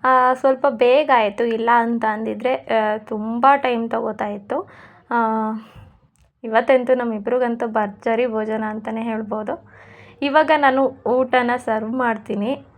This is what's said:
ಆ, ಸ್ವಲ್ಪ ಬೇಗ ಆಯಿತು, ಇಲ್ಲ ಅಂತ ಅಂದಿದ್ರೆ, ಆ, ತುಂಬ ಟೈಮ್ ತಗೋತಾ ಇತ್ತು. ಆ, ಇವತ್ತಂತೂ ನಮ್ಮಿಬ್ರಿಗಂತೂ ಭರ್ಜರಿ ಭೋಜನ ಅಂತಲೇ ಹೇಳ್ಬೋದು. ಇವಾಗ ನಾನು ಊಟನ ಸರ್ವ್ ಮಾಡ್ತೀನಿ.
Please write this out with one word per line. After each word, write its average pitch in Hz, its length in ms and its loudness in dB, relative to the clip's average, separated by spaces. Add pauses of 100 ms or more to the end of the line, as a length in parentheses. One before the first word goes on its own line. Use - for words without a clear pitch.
ಆ, 254 300 4
ಸ್ವಲ್ಪ 262 320 0
ಬೇಗ 254 480 4
ಆಯಿತು, 214 300 2
ಇಲ್ಲ 226 300 -2
ಅಂತ 233 340 0
ಅಂದಿದ್ರೆ, 220 460 -4
ಆ, 220 440 -2
ತುಂಬ 226 480 -2 (100)
ಟೈಮ್ 233 340 -2
ತಗೋತಾ 214 360 -4
ಇತ್ತು. 208 440 -8 (400)
ಆ, 240 60 -2 (1300)
ಇವತ್ತಂತೂ 247 500 2
ನಮ್ಮಿಬ್ರಿಗಂತೂ 240 760 -2
ಭರ್ಜರಿ 220 580 -2
ಭೋಜನ 220 380 -4
ಅಂತಲೇ 220 380 -6
ಹೇಳ್ಬೋದು. 220 680 -6 (540)
ಇವಾಗ 285 340 2
ನಾನು 269 320 2 (180)
ಊಟನ 247 500 0
ಸರ್ವ್ 220 340 -4
ಮಾಡ್ತೀನಿ. 226 760 -4 (140)